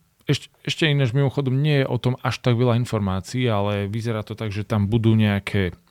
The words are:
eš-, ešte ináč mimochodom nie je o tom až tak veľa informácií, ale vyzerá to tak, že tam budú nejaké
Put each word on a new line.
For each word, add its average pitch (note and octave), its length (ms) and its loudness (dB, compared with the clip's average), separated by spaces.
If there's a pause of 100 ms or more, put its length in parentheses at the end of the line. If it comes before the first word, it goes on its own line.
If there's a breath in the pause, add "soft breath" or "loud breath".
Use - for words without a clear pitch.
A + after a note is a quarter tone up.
(240)
eš-, - 260 -2 (100)
ešte - 260 -2
ináč C#3 260 2
mimochodom C3+ 420 0
nie C#3+ 240 2
je C3+ 80 2
o B2 100 -2
tom B2+ 240 -2
až A#2+ 200 -4
tak B2 140 2
veľa A#2+ 220 2
informácií, A2 720 -2
ale G2+ 400 0
vyzerá A2 360 -4
to G#2+ 120 -12
tak, A2 160 -8
že G2+ 120 -6
tam G#2 240 0
budú A2+ 280 4
nejaké G2+ 580 2 (180)